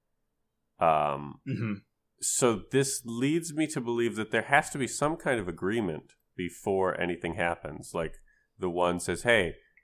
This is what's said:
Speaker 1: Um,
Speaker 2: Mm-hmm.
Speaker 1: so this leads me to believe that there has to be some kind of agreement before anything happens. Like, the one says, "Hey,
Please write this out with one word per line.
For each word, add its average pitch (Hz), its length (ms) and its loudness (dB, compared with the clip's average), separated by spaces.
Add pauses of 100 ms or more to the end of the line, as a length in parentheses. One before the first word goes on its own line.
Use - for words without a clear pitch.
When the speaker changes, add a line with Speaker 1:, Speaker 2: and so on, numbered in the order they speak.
(800)
Speaker 1:
Um, 73 680 2
Speaker 2:
Mm-hmm. 110 260 -4 (480)
Speaker 1:
so - 400 2 (100)
this 135 340 2
leads 147 500 -2
me 156 120 0
to 151 140 -4
believe 117 360 0
that 107 120 -4
there 110 140 2
has 143 280 4
to - 60 -6
be 131 100 0
some 151 280 0
kind 139 240 0
of 90 80 -4
agreement 92 640 -2 (220)
before 95 680 0
anything 87 340 -2
happens. 85 600 -4
Like, 82 220 -4 (420)
the 92 100 -2
one 87 300 2
says, 87 240 -4
"Hey, 107 320 4 (280)